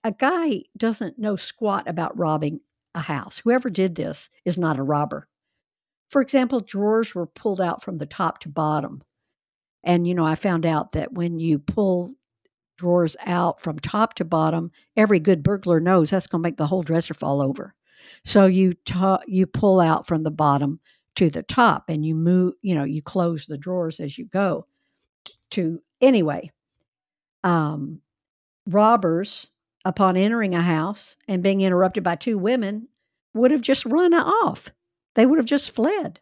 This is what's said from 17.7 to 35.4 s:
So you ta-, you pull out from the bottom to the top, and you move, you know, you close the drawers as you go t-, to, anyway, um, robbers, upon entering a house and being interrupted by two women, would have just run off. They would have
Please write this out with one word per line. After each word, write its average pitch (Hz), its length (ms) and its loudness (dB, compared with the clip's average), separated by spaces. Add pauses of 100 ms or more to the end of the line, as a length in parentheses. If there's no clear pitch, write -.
So 196 200 6
you 185 280 4
ta-, 190 520 -2
you 185 220 0
pull 190 320 2
out 160 260 2
from 156 180 -2
the 156 80 -4
bottom 147 480 0 (360)
to 170 140 4
the - 140 -6
top, - 460 2
and 156 160 -4
you 160 100 -2
move, 180 460 2
you 185 140 0
know, 143 80 0
you 151 180 -4
close 170 440 -2
the 151 120 -10
drawers 170 420 -6
as 147 180 -10
you - 80 -14
go 185 400 -2 (600)
t-, - 80 -20 (180)
to, 170 300 -4 (180)
anyway, 175 520 2 (920)
um, 156 580 -2 (640)
robbers, 196 840 2 (340)
upon 185 320 2
entering 202 380 0
a 170 60 2
house 175 560 -2 (100)
and 185 160 -2
being 196 180 2
interrupted 185 420 2
by 175 120 0
two 220 220 -4
women, 214 500 -2 (460)
would 247 180 4
have 294 100 2
just 269 240 0
run 330 280 4
off. - 580 0 (440)
They 233 100 6
would 294 120 6
have 254 80 2